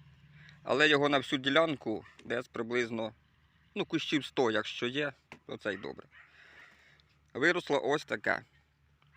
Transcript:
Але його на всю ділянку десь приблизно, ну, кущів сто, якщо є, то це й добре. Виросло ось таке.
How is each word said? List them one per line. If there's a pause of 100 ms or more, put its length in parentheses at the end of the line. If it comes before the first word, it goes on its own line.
(640)
Але
його
на
всю
ділянку (200)
десь
приблизно, (600)
ну,
кущів
сто,
якщо
є, (340)
то
це
й
добре. (1300)
Виросло
ось
таке. (760)